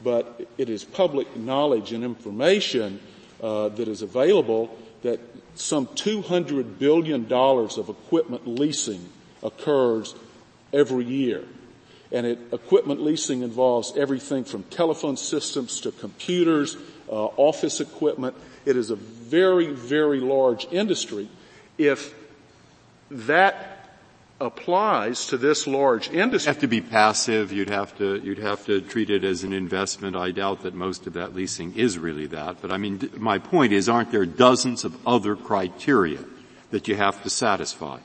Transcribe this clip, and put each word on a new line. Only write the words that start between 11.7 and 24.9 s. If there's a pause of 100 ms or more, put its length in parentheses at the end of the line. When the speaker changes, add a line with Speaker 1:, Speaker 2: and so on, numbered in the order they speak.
Speaker 1:
And
it, (120)
equipment
leasing
involves
everything
from
telephone
systems
to
computers, (340)
uh, (120)
office
equipment. (300)
It
is
a
very,
very
large
industry. (480)
If (1000)
that (680)
applies